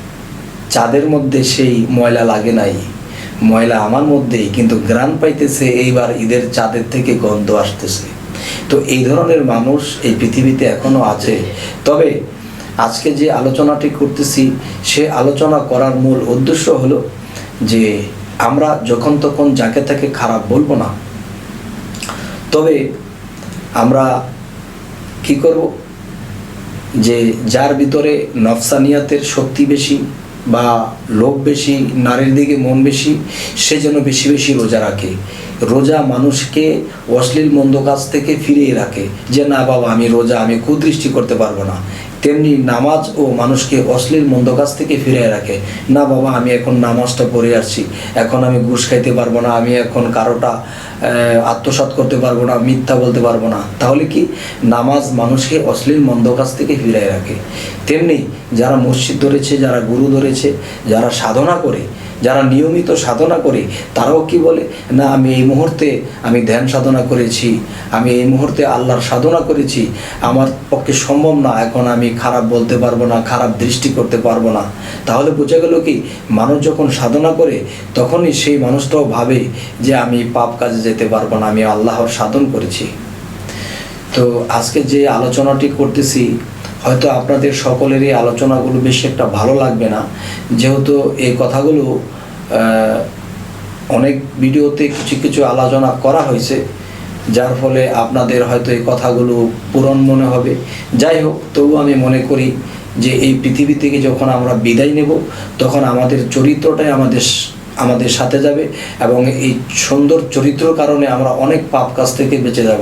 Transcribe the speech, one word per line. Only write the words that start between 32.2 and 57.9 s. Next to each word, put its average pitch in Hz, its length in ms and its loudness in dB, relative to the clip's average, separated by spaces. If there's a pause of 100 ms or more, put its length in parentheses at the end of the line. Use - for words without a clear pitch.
দিকে 143 220 4
মন 127 260 2
বেশি, 139 280 2 (460)
সে - 200 0
যেন 147 220 2
বেশি 139 300 0
বেশি 139 240 2
রোজা 113 260 2
রাখে। 98 320 -4 (500)
রোজা 135 400 2
মানুষকে 135 640 0 (440)
অশ্লীল 131 420 2
মন্দ 139 240 4 (100)
কাজ 139 140 2 (120)
থেকে 147 240 0 (100)
ফিরিয়ে 143 360 4
রাখে, 98 240 -6 (240)
যে 139 120 4 (120)
"না 131 100 2
বাবা, 123 280 2
আমি 117 160 2
রোজা, 117 320 4
আমি 113 160 2 (120)
কুদৃষ্টি 147 420 0
করতে 123 260 0
পারবো 104 280 -2
না।" 95 140 -4 (440)
তেমনি 151 360 2
নামাজ 131 440 2 (180)
ও 147 40 4 (180)
মানুষকে 131 460 2
অশ্লীল 143 380 2
মন্দ 123 300 2
কাজ 143 220 2
থেকে 147 280 -2
ফিরিয়ে 123 220 2
রাখে, 101 280 -2 (340)
"না 139 160 4
বাবা, 131 260 2
আমি 123 200 0
এখন 123 240 0
নামাজটা 123 580 2
পড়ে 117 240 2
আসছি, 110 260 -2 (320)
এখন 120 280 2
আমি 127 160 2
ঘুষ 117 300 0
খাইতে 123 240 2
পারবো 117 280 2
না, 120 80 0
আমি 117 260 2
এখন 117 360 0
কারোটা, 117 400 0
আহ, 117 1000 -2
আত্মসাৎ 131 440 -2
করতে 131 220 0
পারবো 123 280 0
না, 123 100 0
মিথ্যা 131 400 0
বলতে 123 240 2
পারবো 117 280 2
না।" 104 140 -2 (180)
তাহলে 139 260 2
কি, - 160 0 (420)
নামাজ 123 480 2
মানুষকে 127 480 0
অশ্লীল 147 400 0
মন্দ 120 340 2
কাজ 127 240 0
থেকে 143 180 -2
ফিরিয়ে 110 320 0
রাখে। 95 280 -4 (520)
তেমনি 156 300 2 (360)